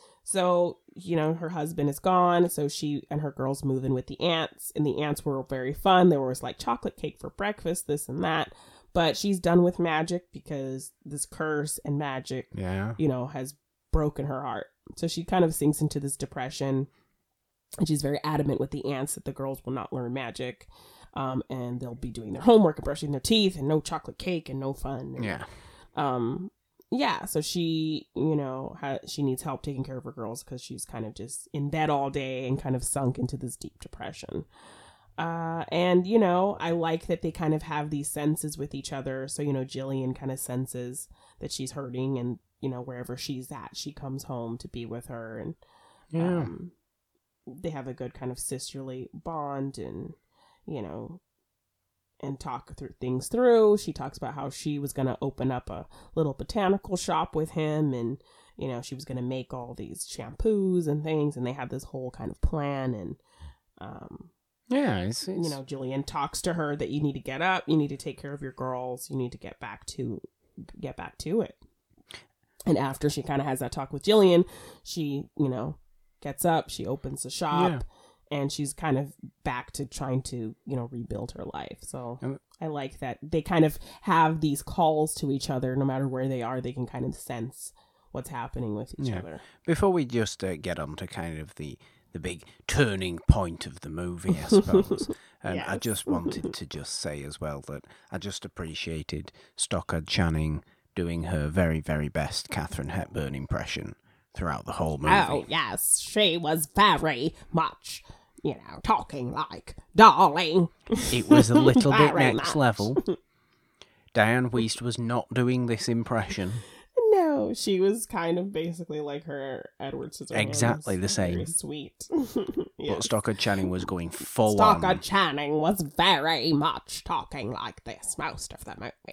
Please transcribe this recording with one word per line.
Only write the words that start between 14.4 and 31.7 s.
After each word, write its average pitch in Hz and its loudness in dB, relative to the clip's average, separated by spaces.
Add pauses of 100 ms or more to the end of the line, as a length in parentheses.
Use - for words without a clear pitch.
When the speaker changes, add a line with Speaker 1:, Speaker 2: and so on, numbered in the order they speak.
Speaker 1:
heart. 120 -6 (280)
So 170 -2
she 170 -4
kind 180 4
of 160 2
sinks 151 2
into 151 0
this 139 -6
depression, 135 -4 (920)
and 170 4
she's 151 2
very 143 0
adamant 147 0
with 135 -2
the 147 -6
aunts 139 -4
that - -12
the 139 -8
girls 135 -6
will 123 -6
not 120 -8
learn 123 -4
magic, 127 -8 (440)
um, 131 -2
and 123 -6
they'll 120 -8
be 123 -8
doing 113 -8
their - -8
homework 208 8
and - -10
brushing 143 -4
their 139 -2
teeth 196 4
and 139 -2
no 156 4
chocolate - -8
cake 175 -4
and 135 -6
no 135 -4
fun. 135 -8
And, 120 -6
Speaker 2:
Yeah. 95 -6 (520)
Speaker 1:
um, 131 -2 (480)
yeah, - 0
so 156 -2
she, 160 -2
you 156 2
know, 135 -6
ha-, 139 -4
she - -4
needs 131 0
help 135 -6
taking 131 -4
care 135 -10
of 131 -14
her 127 -12
girls 117 -8
'cause 127 -12
she's - -10
kind 117 -8
of 107 -10
just - -12
in 143 -2